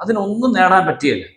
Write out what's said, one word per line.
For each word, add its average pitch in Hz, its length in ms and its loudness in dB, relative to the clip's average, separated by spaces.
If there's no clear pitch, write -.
അതിനൊന്നും 214 520 -2
നേടാൻ 185 340 4
പറ്റിയല്ല. 120 360 -2